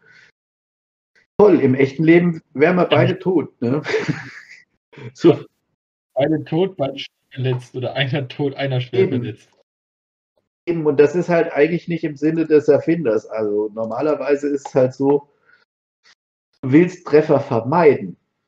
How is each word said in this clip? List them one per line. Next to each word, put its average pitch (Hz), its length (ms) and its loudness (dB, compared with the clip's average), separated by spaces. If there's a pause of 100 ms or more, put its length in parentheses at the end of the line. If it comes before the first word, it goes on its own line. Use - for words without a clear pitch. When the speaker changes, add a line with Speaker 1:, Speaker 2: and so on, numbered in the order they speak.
(1400)
Speaker 1:
Toll, 190 220 6
im 127 160 2
echten 135 280 -2
Leben 170 380 4 (120)
wären 165 240 2
wir 175 60 2
Speaker 2:
Ja. 165 60 -4
Speaker 1:
beide 151 300 2
tot, 175 420 -4
ne? 127 220 -2
<laughs> - 1300 -10
So. - 180 2
Speaker 2:
Ja. - 140 -2 (680)
Beide 143 300 -2
tot, 190 340 -2
beide 139 220 -6
schwer - 160 -16 (160)
verletzt 127 440 -6
oder 123 180 -8
einer 135 340 -6
tot, 143 280 -6
einer 131 260 -4
schwer 190 200 -2
Speaker 1:
Eben. 151 80 0 (120)
Speaker 2:
verletzt. - 280 -12 (1160)
Speaker 1:
Eben, 165 180 -2
und 143 140 2
das 147 160 4
ist 175 140 -2
halt 165 240 0
eigentlich 160 340 0
nicht 170 160 -6
im 151 140 -6
Sinne 160 280 -2
des 151 220 2
Erfinders. 143 580 0
Also 107 480 -4
normalerweise 139 760 -2
ist 143 180 -6
es - 80 -6
halt 127 180 2
so, 143 360 0 (1300)
du 131 100 -4
willst 175 360 2
Treffer 151 320 4
vermeiden. 127 800 0 (300)